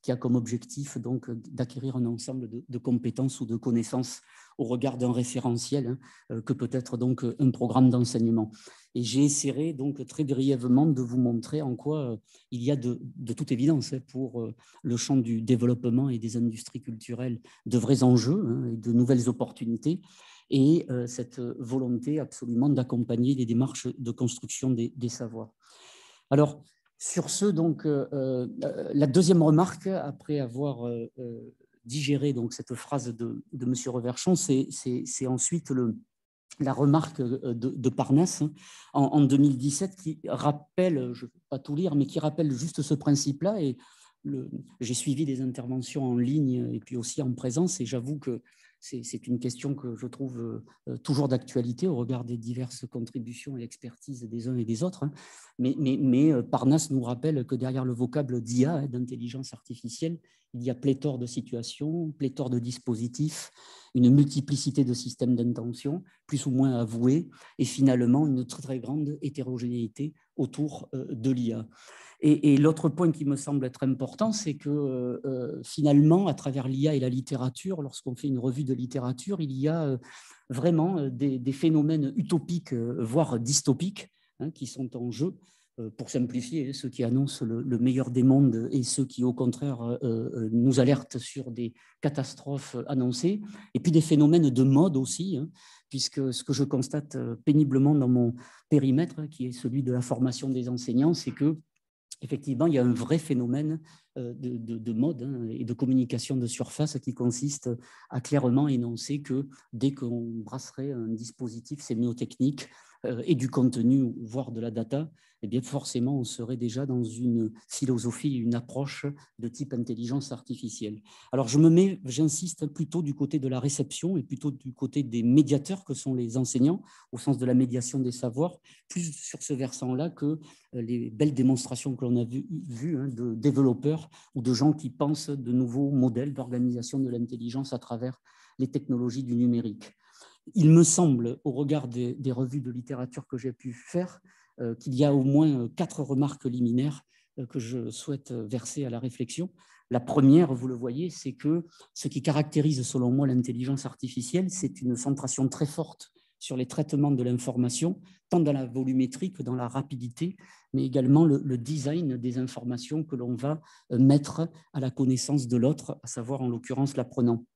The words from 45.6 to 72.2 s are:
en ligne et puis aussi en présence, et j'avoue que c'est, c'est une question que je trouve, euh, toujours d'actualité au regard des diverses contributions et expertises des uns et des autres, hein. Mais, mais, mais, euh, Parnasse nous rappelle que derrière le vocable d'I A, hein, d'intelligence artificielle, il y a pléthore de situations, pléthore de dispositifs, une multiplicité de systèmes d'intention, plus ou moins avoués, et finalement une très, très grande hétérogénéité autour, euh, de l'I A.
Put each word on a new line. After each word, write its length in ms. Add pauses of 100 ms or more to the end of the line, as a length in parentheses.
en 120
ligne 540
et 80
puis 160
aussi 260
en 120
présence, 480
et 40
j'avoue 320
que 240 (380)
c'est, 240
c'est 220
une 140
question 340
que 220
je 100
trouve, 560 (260)
euh, 100
toujours 300
d'actualité 600
au 80
regard 280
des 140
diverses 480
contributions 720
et 60
expertises 600
des 240
uns 100
et 80
des 180
autres, 200
hein. 80 (460)
Mais, 220
mais, 200
mais, 340
euh, 100
Parnasse 480
nous 100
rappelle 440
que 100
derrière 300
le 80
vocable 480
d'I 240
A, 100
hein, 120
d'intelligence 640
artificielle, 680 (340)
il 100
y 60
a 60
pléthore 420
de 80
situations, 920
pléthore 320
de 100
dispositifs, 920 (420)
une 200
multiplicité 680
de 100
systèmes 420
d'intention, 680 (240)
plus 180
ou 60
moins 220
avoués, 540 (300)
et 80
finalement 640
une 180
très, 160
très 180
grande 420
hétérogénéité 920 (220)
autour, 580
euh, 160
de 220
l'I 220
A. 140 (540)